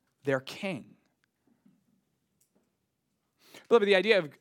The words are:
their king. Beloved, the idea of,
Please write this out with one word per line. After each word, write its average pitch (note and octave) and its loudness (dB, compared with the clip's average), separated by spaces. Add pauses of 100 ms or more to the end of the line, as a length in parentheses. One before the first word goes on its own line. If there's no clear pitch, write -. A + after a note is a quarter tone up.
(240)
their C3+ -2
king. - -12 (2750)
Beloved, A3 2
the G3+ 4
idea G3 2
of, D#3 -4 (120)